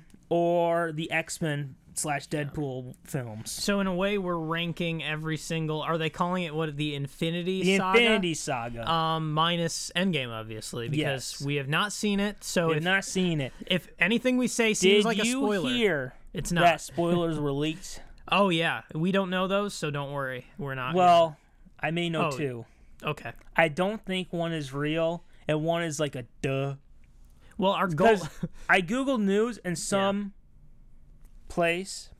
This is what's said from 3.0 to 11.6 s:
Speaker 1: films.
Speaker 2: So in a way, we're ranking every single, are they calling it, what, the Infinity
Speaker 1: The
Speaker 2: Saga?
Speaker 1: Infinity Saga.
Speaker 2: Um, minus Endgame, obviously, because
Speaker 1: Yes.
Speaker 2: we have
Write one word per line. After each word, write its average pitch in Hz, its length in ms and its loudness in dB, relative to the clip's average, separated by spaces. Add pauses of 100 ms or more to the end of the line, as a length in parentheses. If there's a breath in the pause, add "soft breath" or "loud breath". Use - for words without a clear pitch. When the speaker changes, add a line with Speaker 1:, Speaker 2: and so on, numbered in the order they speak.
Speaker 1:
films. 113 480 -8
Speaker 2:
So 202 280 0
in 196 80 0
a 185 80 0
way, 202 220 0
we're 180 200 -2
ranking 165 680 -2
every 156 340 -4
single, 156 440 -4
are 160 160 0
they 160 120 0
calling 180 340 -2
it, 151 120 -6
what, 156 200 -2
the 147 200 -2
Infinity 170 680 -2
Speaker 1:
The 190 140 6
Speaker 2:
Saga? 190 220 4
Speaker 1:
Infinity 214 340 4
Saga. 120 580 -4
Speaker 2:
Um, 160 420 0
minus 165 640 0
Endgame, 165 360 0
obviously, 110 580 -8
because 147 500 -2
Speaker 1:
Yes. - 20 -10
Speaker 2:
we 143 140 -2
have 139 120 -4